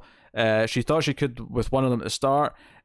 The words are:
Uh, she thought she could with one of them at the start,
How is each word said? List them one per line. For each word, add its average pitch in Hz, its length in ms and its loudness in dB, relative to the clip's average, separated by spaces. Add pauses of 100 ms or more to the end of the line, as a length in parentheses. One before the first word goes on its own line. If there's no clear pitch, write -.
(360)
Uh, 110 300 2
she 120 160 -2
thought 156 220 2
she 139 100 0
could 123 380 -6
with 117 200 -2
one 131 140 2
of 127 60 2
them 120 80 0
at - 60 -8
the 101 40 -6
start, 139 460 0 (300)